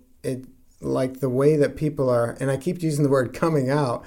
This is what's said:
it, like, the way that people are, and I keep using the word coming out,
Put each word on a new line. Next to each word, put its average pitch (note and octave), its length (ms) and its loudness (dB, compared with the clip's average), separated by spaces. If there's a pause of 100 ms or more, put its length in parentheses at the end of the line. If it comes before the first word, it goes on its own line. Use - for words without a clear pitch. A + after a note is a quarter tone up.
(220)
it, C3+ 220 -6 (360)
like, C3 400 -2
the C3 100 0
way C#3 260 4
that C3+ 200 2
people D3 340 0
are, A#2 300 0
and C3 100 -2
I C3 80 -2
keep F3+ 240 -4
using D#3 220 0
the C#3 60 2
word - 220 2
coming D3 380 0
out, C#3 360 0